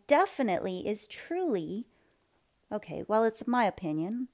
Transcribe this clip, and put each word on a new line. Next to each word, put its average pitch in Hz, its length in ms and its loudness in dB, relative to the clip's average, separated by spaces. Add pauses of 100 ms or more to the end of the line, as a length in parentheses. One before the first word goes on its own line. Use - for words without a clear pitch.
definitely 247 800 2
is 214 200 -4
truly, 226 800 -2 (840)
okay, 208 360 -6
well, 220 160 4
it's 226 240 0
my 240 180 4
opinion, 185 680 -2